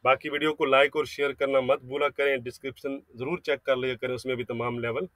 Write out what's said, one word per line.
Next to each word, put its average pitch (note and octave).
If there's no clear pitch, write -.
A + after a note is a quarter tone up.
बाकी C3+
video D3
को C#3+
like C3+
और D3
share C#3+
करना C3+
मत C3+
भूला C#3
करें, C#3
description C3+
ज़रूर C#3
check C#3
कर C3+
लिया B2+
करें, B2+
उसमें B2+
भी A#2+
तमाम A#2+
level A#2